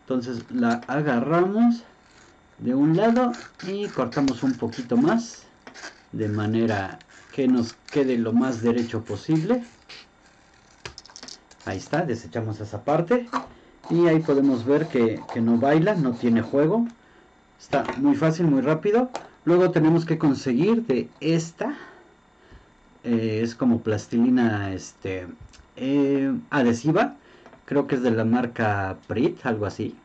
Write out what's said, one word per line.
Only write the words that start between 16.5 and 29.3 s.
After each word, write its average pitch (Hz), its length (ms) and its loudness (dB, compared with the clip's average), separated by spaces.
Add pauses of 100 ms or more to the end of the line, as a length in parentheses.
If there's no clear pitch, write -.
Está - 240 -2 (140)
muy 139 180 4
fácil, 160 300 2
muy 135 160 4
rápido. 208 480 0 (340)
Luego 180 280 4
tenemos 165 320 4
que 160 140 -2
conseguir 156 680 2
de 120 220 0 (100)
esta. 165 560 -2 (1300)
Eh, 113 400 -2
es 117 140 -4
como 117 240 2
plastilina, 113 920 0
este, 92 540 -10 (480)
eh, 139 580 0 (180)
adhesiva. 147 680 0 (480)
Creo 139 240 -2
que 143 80 -2
es 123 80 -2
de 120 80 2
la 110 120 0
marca 113 760 -2 (100)
Prit, - 360 -2